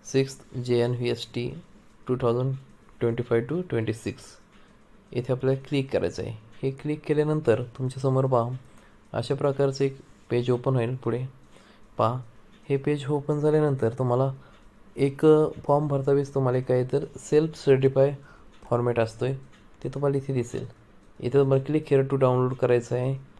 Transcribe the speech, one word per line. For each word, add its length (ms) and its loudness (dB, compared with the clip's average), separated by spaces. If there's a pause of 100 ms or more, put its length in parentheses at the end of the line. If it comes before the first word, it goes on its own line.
सिक्स्थ 540 -4
जे 220 0
एन 120 2
व्ही 180 -2
एस 160 -4
टी 360 -8 (460)
टू 80 0
थाउजंड 380 0 (460)
ट्वेंटी 240 -2
फाईव्ह 320 0
to 140 -4
ट्वेंटी 240 -2
सिक्स. 300 -8 (880)
इथे 220 -4
आपल्याला 360 -2
क्लिक 240 -2
करायचं 300 -2
आहे. 140 -8 (260)
हे 80 -2
क्लिक 340 -8
केल्यानंतर 580 2
तुमच्यासमोर 600 -2
पहा, 240 2 (640)
अशा 220 -2
प्रकारचं 500 0
एक 120 -4 (320)
पेज 200 0
ओपन 260 2
होईल. 200 0
पुढे 300 -4 (720)
पहा, 220 2 (500)
हे 80 2
पेज 280 -2
ओपन 340 -2
झाल्यानंतर 500 2
तुम्हाला 420 0 (640)
एक, 300 0
अ, 220 8 (160)
फॉर्म 240 2
भरता 240 0
वेळेस 220 0
तुम्हाला 260 2
काय 240 2
तर 220 -2 (120)
सेल्फ 480 0
सर्टिफाय 500 4 (540)
फॉर्मॅट 300 0
असतोय, 340 -2 (500)
ते 60 -6
तुम्हाला 280 -2
इथे 160 -4
दिसेल. 320 -4 (540)
इथे 140 -4
तुम्हाला 380 4
click 240 0
here 180 2
to 80 2
download 320 4
करायचं 420 0
आहे. 180 -2 (260)